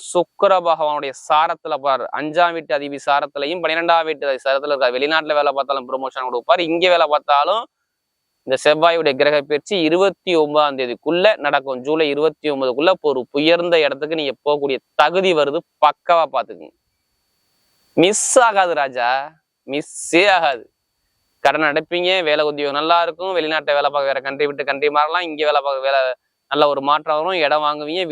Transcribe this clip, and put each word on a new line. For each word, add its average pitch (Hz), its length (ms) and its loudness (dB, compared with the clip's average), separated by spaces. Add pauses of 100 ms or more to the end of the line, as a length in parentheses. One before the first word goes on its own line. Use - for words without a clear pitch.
(120)
சுக்கிர 190 420 0 (140)
பகவானுடைய 151 440 -2 (160)
சாரத்துல 160 480 0 (100)
பாரு, 131 200 0 (120)
அஞ்சாம் 165 380 0
வீட்டு 160 220 -6
அதிபதி 143 320 -8
சாரத்திலையும் 143 540 -2
பன்னிரெண்டாம் 165 460 0
வீட்டு 147 180 -6
அதிபதி 131 200 -4
சாரத்துல 139 260 0
இருக்காரு. 127 240 0
வெளிநாட்டுல 151 420 0
வேலை 143 180 0
பார்த்தாலும் 135 340 -4
ப்ரமோஷன் 131 380 -8
கொடுப்பாரு, 156 420 0
இங்க 170 140 2 (100)
வேலை 165 200 4
பார்த்தாலும். 151 480 0 (840)
இந்த 131 160 0
செவ்வாயுடைய 156 560 4
கிரக 147 180 4 (120)
பயிற்சி 151 260 -4 (120)
இருபத்தி 185 440 0 (100)
ஒன்பதாம் 147 380 0
தேதிக்குள்ள 147 480 -2 (180)
நடக்கும். 139 400 -2
ஜூலை 156 280 0
இருபத்தி 151 380 -2
ஒன்பதுக்குள்ள 135 400 -2 (180)
ஒரு 131 120 -2 (160)
உயர்ந்த 170 380 2 (100)
இடத்துக்கு 151 340 -4
நீங்க 139 140 -4 (120)
போகக்கூடிய 143 320 0 (240)
தகுதி 180 380 2
வருது. 143 200 0 (260)
பக்காவா 160 400 2 (100)
பாத்துக்குங்க. 98 400 -8 (1300)
மிஸ் 202 260 2 (180)
ஆகாது 190 340 2
ராஜா, 127 260 -2 (600)
மிஸ்ஸே 151 560 -2 (120)
ஆகாது. 143 280 0 (800)
கடன் 147 240 2
அடைப்பீங்க, 175 420 -2 (160)
வேலை 151 220 2
உத்தியோகம் 143 300 -4
நல்லா 170 260 2
இருக்கும், 170 320 -6
வெளிநாட்டை 156 400 -2
வேலை 143 120 0
பார்க்க 139 220 -2
வேற 135 160 -2
கண்ட்ரி 139 220 -2
விட்டு 143 200 -6
கண்ட்ரி 139 180 -2 (100)
மாறலாம், 160 300 0
இங்க 151 220 -8
வேலை 147 160 0
பார்க்க 135 220 -4
வேலை 139 120 2 (520)
நல்ல 147 120 2 (100)
ஒரு 139 160 -4
மாற்றம் 151 300 0
வரும், 175 260 -2
இடம் 151 200 0
வாங்குவீங்க, 151 460 -4